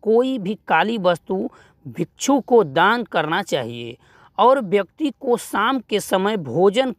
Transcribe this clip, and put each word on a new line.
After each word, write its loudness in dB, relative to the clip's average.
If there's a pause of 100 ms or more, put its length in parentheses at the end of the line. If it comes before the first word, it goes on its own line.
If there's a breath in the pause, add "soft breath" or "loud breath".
कोई 2
भी -6 (100)
काली 2
वस्तु -2 (380 soft breath)
भिक्षु -2
को 4
दान 0
करना -2
चाहिए -6 (420 soft breath)
और 4
व्यक्ति -2
को 0
शाम -2
के -4
समय -2
भोजन 0